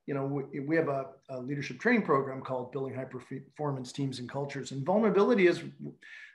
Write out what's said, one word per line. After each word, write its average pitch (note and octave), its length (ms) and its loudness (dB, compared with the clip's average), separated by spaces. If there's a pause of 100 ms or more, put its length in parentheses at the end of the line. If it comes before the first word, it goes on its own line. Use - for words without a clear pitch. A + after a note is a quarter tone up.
You D3+ 80 -4
know, C3+ 100 -2
we, C#3 360 -4
we C#3+ 160 0
have D#3+ 120 4
a, C3+ 200 -2 (220)
a C3 100 -8
leadership C3+ 400 -6
training A3 240 4
program C3+ 380 2
called B2+ 300 -4
Building C3+ 220 -6
High B2+ 120 -6
Performance C3 840 -6
Teams C3+ 280 -2
and B2 100 -8
Cultures, C#3 420 -6
and C3+ 140 -4
vulnerability G3+ 640 6
is E3+ 140 4 (720)